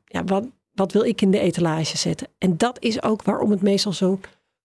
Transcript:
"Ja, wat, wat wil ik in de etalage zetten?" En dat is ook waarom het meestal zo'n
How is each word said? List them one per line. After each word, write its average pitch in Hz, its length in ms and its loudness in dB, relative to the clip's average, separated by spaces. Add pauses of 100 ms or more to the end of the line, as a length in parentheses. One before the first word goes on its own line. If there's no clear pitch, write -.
"Ja, 180 200 -6
wat, 190 220 0 (260)
wat 190 200 -2
wil 208 120 4
ik 240 180 0
in 196 80 4
de 196 80 4
etalage 165 580 0
zetten?" 175 300 -4 (120)
En 185 180 2
dat 240 260 -2
is 220 200 -2
ook 220 200 -2
waarom - 280 0
het 190 120 2
meestal 196 300 2
zo'n 190 280 0 (440)